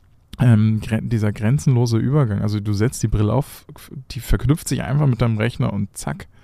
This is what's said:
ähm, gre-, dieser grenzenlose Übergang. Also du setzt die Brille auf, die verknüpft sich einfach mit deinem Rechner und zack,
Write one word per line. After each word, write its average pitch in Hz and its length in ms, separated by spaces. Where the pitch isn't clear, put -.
ähm, 110 440
gre-, 110 200
dieser 110 300
grenzenlose 120 640
Übergang. 120 440
Also 107 180
du 104 140
setzt 104 300
die 117 40
Brille 107 240
auf, - 340
die - 80
verknüpft 123 480
sich 123 140
einfach 147 260
mit 120 140
deinem 113 160
Rechner 117 340
und 101 240
zack, - 320